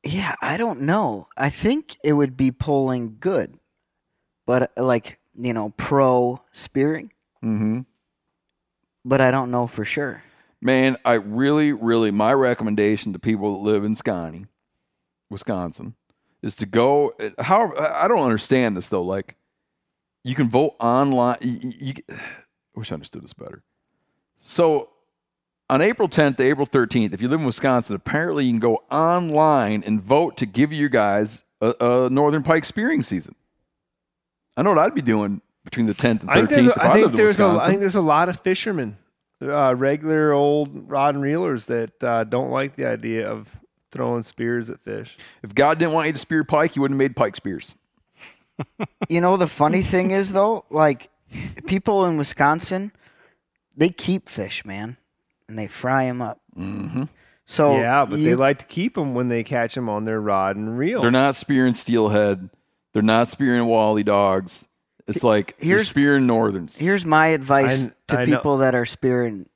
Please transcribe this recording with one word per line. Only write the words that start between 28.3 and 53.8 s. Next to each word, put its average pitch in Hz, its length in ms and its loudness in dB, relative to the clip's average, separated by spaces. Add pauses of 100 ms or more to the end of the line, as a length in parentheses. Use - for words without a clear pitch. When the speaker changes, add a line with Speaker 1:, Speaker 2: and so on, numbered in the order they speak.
Speaker 2:
you 123 80 2
can 113 80 0
go 113 280 0
online 151 920 2
and 104 180 0
vote 139 360 2
to 127 100 -2
give 127 260 0
you 147 160 -2
guys 107 540 0 (180)
a, 117 200 0
a 123 300 2
northern 147 340 2
pike 160 200 2
spearing 226 380 -2
season. - 320 -8 (1200)
I 123 60 -2
know 196 80 2
what 165 80 4
I'd 180 160 2
be 147 80 -2
doing 104 380 0 (240)
between 117 220 -2
the 101 80 -2
tenth 120 280 0
and - 80 -8
Speaker 3:
I - 40 4
think 202 160 4
there's 262 160 6
Speaker 2:
thirteenth 247 100 6
Speaker 3:
a, - 40 -2
Speaker 2:
if - 60 4
Speaker 3:
I - 20 6
Speaker 2:
I - 40 6
Speaker 3:
think 214 140 6
Speaker 2:
lived 240 80 2
in - 40 0
Speaker 3:
there's 214 220 4
a, - 20 6
I 196 60 6
Speaker 2:
Wisconsin. 170 220 2
Speaker 3:
think 196 100 2
there's 190 160 0
a 196 40 2
lot 160 280 2
of 180 140 -8
fishermen, 156 540 -4 (460)
uh, 135 320 2
regular 151 580 0
old 143 560 0
rod 139 280 0
and 139 80 -4
reelers 151 420 -4
that, 117 380 -6
uh, 117 180 0
don't 123 300 -4
like 135 240 -4
the 135 100 -6
idea 113 420 -6
of 110 200 -10 (420)
throwing 120 320 -6
spears 117 480 -6
at - 140 -14
fish. 107 320 -12 (260)
Speaker 2:
If 101 100 -16
God 147 280 2
didn't 160 140 2
want 156 120 0
you 160 60 -2
to 143 80 -6
spear 156 240 -2
pike, 151 300 0
he 139 60 -2
wouldn't 139 200 0
have 135 100 6
made 117 60 -14
pike 107 180 2
spears. - 460 -10
Speaker 1:
<laughs> - 40 -20 (1200)
You 170 120 0
know, 180 160 4
the 180 100 2
funny 151 360 0
thing 185 300 0
is, 196 200 -2
though, 202 380 0
like, 151 400 0 (560)
people 190 400 0
in 165 100 0
Wisconsin, 160 760 -2 (840)
they 160 140 2